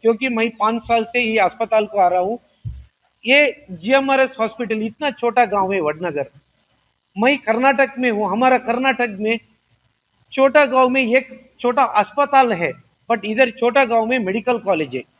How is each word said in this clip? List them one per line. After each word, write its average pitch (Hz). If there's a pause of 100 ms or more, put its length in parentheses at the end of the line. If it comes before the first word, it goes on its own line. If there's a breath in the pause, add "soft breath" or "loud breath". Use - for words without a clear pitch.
क्योंकि 233
मैं 233
पाँच 226
साल 233
से 247
ये 220
अस्पताल 214
को 202
आ 180
रहा 180
हूँ। 214 (880)
ये 269
जीएमआरएस 262 (100)
हॉस्पिटल 220
इतना 247
छोटा 240
गांव 196
है 190
वडनगर, 151 (880)
मैं 269
कर्नाटक 262
में 247
हूँ, 208
हमारा 254
कर्नाटक 247
में 220 (920)
छोटा 277
गांव 254
में 247
एक - (100)
छोटा 247
अस्पताल 254
है, 170 (380)
but 226
इधर 226
छोटा 240
गांव 226
में 254
मेडिकल 220
कॉलेज 160
है। 127 (180)